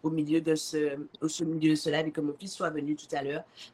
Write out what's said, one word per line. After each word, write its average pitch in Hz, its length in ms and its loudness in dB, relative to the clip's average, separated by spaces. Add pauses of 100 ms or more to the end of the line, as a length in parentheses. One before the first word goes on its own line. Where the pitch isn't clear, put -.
au 156 80 0
milieu 160 320 2
de 160 140 4
ce, 151 420 0 (240)
au, 156 60 0
ce 160 160 -4
milieu 160 280 4
de 156 40 6
ce 156 140 -2
live 156 180 2
et 156 40 -2
que 156 100 -2
mon 147 120 0
fils 190 200 -12
soit 175 160 -2
venu 151 260 -2
tout - 180 -8
à 147 80 -2
l'heure. 147 220 -4 (300)